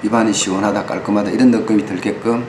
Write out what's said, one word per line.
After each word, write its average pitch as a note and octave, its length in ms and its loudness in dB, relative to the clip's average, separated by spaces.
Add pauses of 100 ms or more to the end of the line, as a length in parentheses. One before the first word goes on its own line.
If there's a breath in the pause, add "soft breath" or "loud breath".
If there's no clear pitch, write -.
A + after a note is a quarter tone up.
입안이 A2+ 300 0
시원하다, G2 520 -2
깔끔하다 G2+ 460 -2
이런 B2+ 180 6
느낌이 G#2+ 360 2
들게끔 G#2+ 640 -2